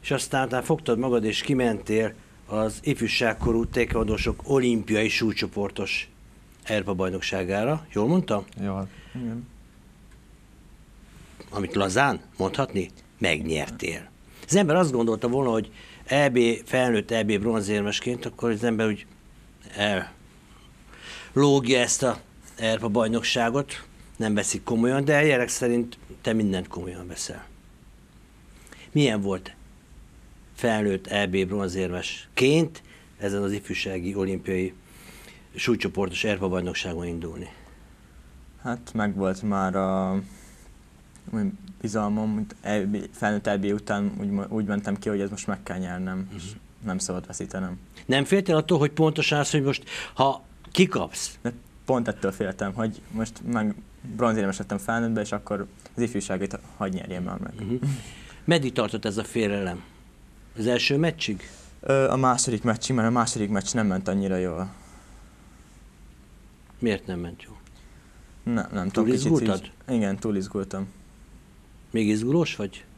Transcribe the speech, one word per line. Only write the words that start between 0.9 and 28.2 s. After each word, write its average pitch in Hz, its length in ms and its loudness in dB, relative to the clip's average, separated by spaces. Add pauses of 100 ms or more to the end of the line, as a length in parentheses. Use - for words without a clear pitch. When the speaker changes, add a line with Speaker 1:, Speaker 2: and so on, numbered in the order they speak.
Speaker 1:
magad, 120 260 2
és 107 180 0
kimentél 110 720 2 (340)
az 107 340 -2
ifjúságkorú 117 840 2
taekwondósok 110 800 0
olimpiai 113 640 4
súlycsoportos 101 1000 -2 (540)
Európa-bajnokságára. 98 1300 -2
Jól 104 160 2
mondtam? 131 360 2 (180)
Speaker 2:
Jól. 98 260 -4 (280)
Speaker 3:
Igen. 120 320 -8 (2000)
Speaker 1:
Amit 98 260 -4
lazán 101 440 2 (180)
mondhatni, 95 520 -2 (280)
megnyertél. 80 920 -2 (380)
Az 151 80 2
ember 175 200 6
azt 175 160 4
gondolta 117 360 2
volna, 127 240 2
hogy 110 200 0 (340)
E 143 240 4
B, 123 100 4 (260)
felnőtt 120 460 2
E 113 120 2
B 104 160 2
bronzérmesként, 107 840 0
akkor 117 260 -2
az 107 120 -2
ember 113 240 2
úgy 101 180 -2 (680)
el-, 101 360 0 (1200)
lógja 135 460 6
ezt 120 240 0
a 120 160 0 (380)
Európa-bajnokságot, 113 1300 0 (340)
nem 107 160 0
veszik 104 300 0
komolyan, 127 420 2
de 147 200 6
jelek 123 240 4
szerint 120 480 0 (240)
te 117 120 0
mindent 95 340 2
komolyan 90 400 -10
veszel. - 380 -10 (1500)